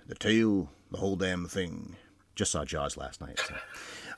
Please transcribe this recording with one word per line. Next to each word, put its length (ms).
the 80
tail, 560
the 80
whole 180
damn 280
thing. 520
Just 180
saw 100
Jaws 320
last 240
night, 260
so. 100